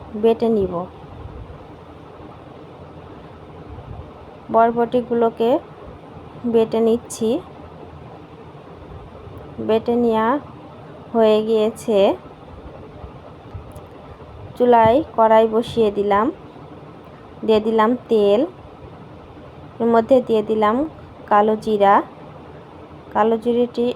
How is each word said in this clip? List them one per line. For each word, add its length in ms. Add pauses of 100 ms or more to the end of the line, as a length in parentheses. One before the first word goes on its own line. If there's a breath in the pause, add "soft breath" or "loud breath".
(160)
বেটে 340
নিব। 240 (3750)
বরবটিগুলোকে 1000 (960)
বেটে 340
নিচ্ছি। 500 (2250)
বেটে 340
নেওয়া 340 (800)
হয়ে 320
গিয়েছে। 580 (2500)
চুলায় 440 (140)
কড়াই 360
বসিয়ে 440
দিলাম, 340 (1160)
দিয়ে 180
দিলাম 300 (180)
তেল, 340 (1300)
এর 120
মধ্যে 340
দিয়ে 220
দিলাম 320 (520)
কালো 280
জিরা। 400 (1160)
কালো 260
জিরাটি 480 (100)